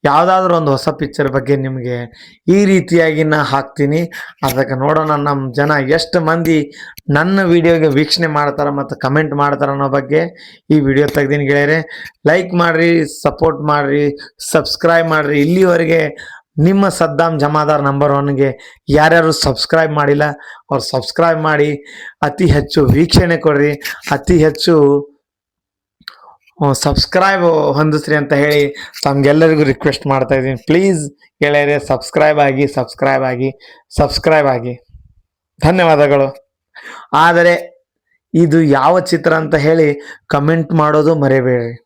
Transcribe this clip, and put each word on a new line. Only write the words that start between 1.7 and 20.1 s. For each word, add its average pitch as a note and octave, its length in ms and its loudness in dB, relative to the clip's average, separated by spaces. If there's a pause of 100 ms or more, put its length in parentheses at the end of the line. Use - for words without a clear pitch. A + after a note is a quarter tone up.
ಈ G3 160 4
ರೀತಿಯಾಗಿ E3+ 600 2
ನಾ D3+ 180 0
ಹಾಕ್ತೀನಿ. C#3 580 -2 (420)
ಅದಕ್ಕೆ C3 360 -2
ನೋಡೋಣ D3+ 380 0
ನಮ್ C#3 380 -4
ಜನ D3 160 0
ಎಷ್ಟು D3+ 500 0
ಮಂದಿ D#3+ 500 -2 (400)
ನನ್ನ F3+ 320 0
ವಿಡಿಯೋಗೆ E3+ 460 2
ವೀಕ್ಷಣೆ D3+ 380 0
ಮಾಡ್ತಾರ D3 440 -2
ಮತ್ತು C#3 260 -8
ಕಾಮೆಂಟ್ D3 380 -2
ಮಾಡ್ತಾರ C#3+ 360 -2
ಅನ್ನೋ C#3 180 -2
ಬಗ್ಗೆ C#3 320 -2 (500)
ಈ D#3 100 4
ವಿಡಿಯೋ C#3 260 2
ತೆಗ್ದೀನಿ C#3+ 400 -2
ಗೆಳೆಯರೇ. C#3+ 420 0 (380)
ಲೈಕ್ F3+ 280 0
ಮಾಡ್ರಿ, E3+ 680 0
ಸಪೋರ್ಟ್ D3+ 380 -2
ಮಾಡ್ರಿ, D3 560 -2 (360)
ಸಬ್ಸ್ಕ್ರೈಬ್ E3 560 0
ಮಾಡ್ರಿ. D3+ 320 0
ಇಲ್ಲಿವರೆಗೆ E3 600 2 (600)
ನಿಮ್ಮ G3 280 2
ಸದ್ದಾಂ E3 500 -2
ಜಮಾದಾರ್ D3 440 0
ನಂಬರ್ C#3 300 0
ಒನ್ಗೆ C#3 760 -2
ಯಾರ್ಯಾರು D#3+ 440 4
ಸಬ್ಸ್ಕ್ರೈಬ್ D3+ 600 -2
ಮಾಡಿಲ್ಲ, D3 320 0 (460)